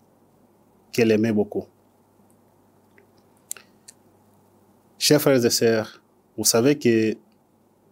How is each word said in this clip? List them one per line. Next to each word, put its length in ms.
qu'elle 220
aimait 200
beaucoup. 320
Chers 240
frères 200
et 80
sœurs, 520
vous 80
savez 340
que 380